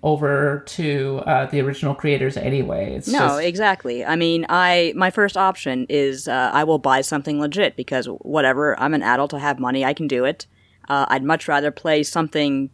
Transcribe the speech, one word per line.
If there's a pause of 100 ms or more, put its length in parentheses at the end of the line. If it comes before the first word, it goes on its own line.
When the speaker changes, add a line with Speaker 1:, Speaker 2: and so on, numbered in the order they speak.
Speaker 1:
over
to,
uh,
the
original
creators
anyway.
It's
Speaker 2:
No,
Speaker 1:
just
Speaker 2:
exactly.
I
mean,
I,
my
first
option
is,
uh,
I
will
buy
something
legit
because
whatever,
I'm
an
adult,
I
have
money,
I
can
do
it. (420)
Uh,
I'd
much
rather
play
something,